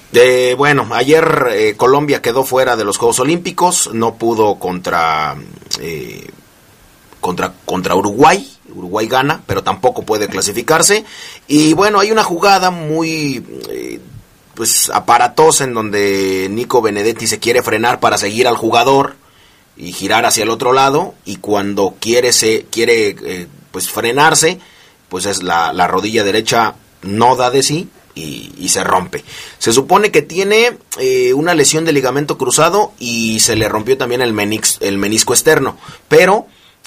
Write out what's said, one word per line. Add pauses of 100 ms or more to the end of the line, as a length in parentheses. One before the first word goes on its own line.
(120)
Eh,
bueno,
ayer,
eh,
Colombia
quedó
fuera
de
los
Juegos
Olímpicos,
no
pudo
contra, (440)
eh, (920)
contra, (100)
contra
Uruguay. (280)
Uruguay
gana,
pero
tampoco
puede
clasificarse. (420)
Y
bueno,
hay
una
jugada
muy, (280)
eh, (540)
pues,
aparatosa
en
donde
Nico
Benedetti
se
quiere
frenar
para
seguir
al
jugador (600)
y
girar
hacia
el
otro
lado, (100)
y
cuando
quiere
se,
quiere,
eh, (240)
pues,
frenarse, (480)
pues
es
la,
la
rodilla
derecha (260)
no
da
de
sí (260)
y,
y
se
rompe. (340)
Se
supone
que
tiene, (220)
eh,
una
lesión
de
ligamento
cruzado
y
se
le
rompió
también
el
menix-,
el
menisco
externo, (280)
pero (400)